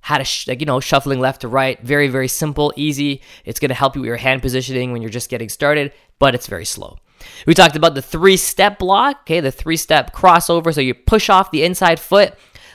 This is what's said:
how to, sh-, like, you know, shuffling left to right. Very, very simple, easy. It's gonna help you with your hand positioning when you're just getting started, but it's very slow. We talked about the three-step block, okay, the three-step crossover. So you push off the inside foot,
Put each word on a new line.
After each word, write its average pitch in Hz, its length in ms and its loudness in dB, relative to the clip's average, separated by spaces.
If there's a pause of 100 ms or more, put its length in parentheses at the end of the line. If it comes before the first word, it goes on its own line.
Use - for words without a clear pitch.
how 147 180 -2
to, 135 40 -4
sh-, - 240 -8
like, 127 120 -6
you 151 80 -6
know, 131 120 -2
shuffling 139 400 -2
left 131 220 -2
to 123 60 -10
right. 131 340 -2
Very, 139 280 0
very 131 180 -2
simple, 147 480 -2
easy. 143 460 -4 (220)
It's - 160 -10
gonna 131 140 -2
help 135 220 -2
you 135 60 -8
with 120 60 -8
your 117 100 -6
hand 131 260 -2
positioning 127 480 -4
when 120 100 -8
you're 110 80 -10
just 117 220 -10
getting 113 180 -8
started, 147 440 -2 (260)
but 135 160 4
it's - 100 -10
very 85 200 -10
slow. - 340 -12 (480)
We 160 80 6
talked 165 200 6
about 156 200 2
the 135 60 -6
three-step 190 760 2
block, 208 440 0
okay, 165 180 -2
the 135 120 -2
three-step 160 600 -2
crossover. 170 580 4
So 147 100 -2
you 127 120 -2
push - 380 0
off 190 180 4
the 156 140 0
inside 175 360 2
foot, - 360 2 (400)